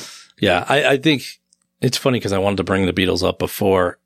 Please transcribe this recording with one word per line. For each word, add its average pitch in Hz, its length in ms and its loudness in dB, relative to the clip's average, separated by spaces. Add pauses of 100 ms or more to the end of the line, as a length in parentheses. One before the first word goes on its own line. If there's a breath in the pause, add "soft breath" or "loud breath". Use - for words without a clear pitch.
(400 loud breath)
yeah, 90 280 2
I, 139 240 2
I 143 40 4
think 135 280 0 (560)
it's 127 180 0
funny 123 220 0
'cause 98 120 -4
I 98 60 0
wanted 98 200 0
to 92 60 -2
bring 95 220 0
the 87 60 0
Beatles 90 340 0
up 87 120 -2
before 90 680 0